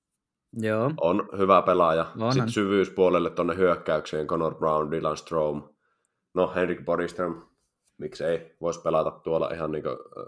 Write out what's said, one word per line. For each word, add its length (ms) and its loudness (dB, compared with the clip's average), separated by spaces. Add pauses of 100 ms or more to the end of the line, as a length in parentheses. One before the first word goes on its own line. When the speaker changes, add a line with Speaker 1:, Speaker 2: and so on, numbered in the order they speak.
(600)
Speaker 1:
Joo. 300 0 (100)
Speaker 2:
On 280 2 (100)
hyvä 240 6
pelaaja. 520 4
Speaker 1:
Onhan. 180 -2
Speaker 2:
Sitten 180 0
syvyyspuolelle 800 2
tonne 260 -2
hyökkäykseen 680 0
Connor 280 -2
Brown, 360 0
Dylan 260 -2
Strome. 460 -4 (720)
No, 200 0
Henrik 300 -2
Borgström, 580 -4 (560)
miksei, 600 -6
vois 180 -4
pelata 320 0
tuolla 440 -2
ihan 180 -6
niinku, 160 -6
ö, 80 -6 (320)